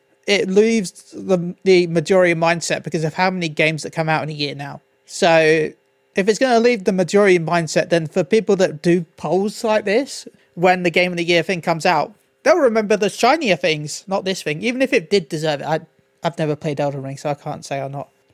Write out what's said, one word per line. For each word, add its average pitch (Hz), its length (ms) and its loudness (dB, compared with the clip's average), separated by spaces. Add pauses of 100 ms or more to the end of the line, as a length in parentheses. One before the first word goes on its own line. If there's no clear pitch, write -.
(280)
it 196 220 2
leaves 214 640 0
the, 180 420 -2 (100)
the 180 240 4
majority 170 480 2
mindset 165 480 -2
because 160 200 -6
of 156 120 -4
how 185 160 0
many 175 180 -4
games 156 340 -2
that - 80 -8
come 160 160 -4
out 156 160 0
in 151 60 -8
a 156 40 -10
year 143 220 -6
now. 143 240 -12 (260)
So 160 640 4 (460)
if 196 140 0
it's 214 100 2
gonna 254 220 4
leave 233 240 2
the 208 80 0
majority 185 460 4
mindset, 165 500 -2
then 165 180 0
for 180 160 -2
people 214 340 0
that 160 240 0
do 175 200 2 (160)
polls 190 480 -4
like 214 200 0
this, 233 420 -4 (260)
when 180 300 2
the 170 80 2
Game 180 200 2
of 175 60 -6
the 170 80 -2
Year 170 180 2
thing 175 180 -4
comes 165 240 -2
out, 165 280 0 (300)
they'll 320 140 4
remember 220 380 2
the 202 140 0
shinier 247 480 2
things, 151 500 -4
not 196 160 -4
this 185 200 -6
thing, 156 180 -6
even 240 200 -2
if 269 120 0
it 180 160 0
did 196 200 0
deserve 151 320 -4
it. 143 40 -10
I, 160 160 -2 (420)
I've 170 160 -4
never 151 160 -2
played 147 240 -6
Elden 143 240 -4
Ring, 135 120 -10
so 147 140 -8
I 143 60 -4
can't 151 280 -12
say 139 160 -8
or 135 100 -8
not. 139 200 -12 (240)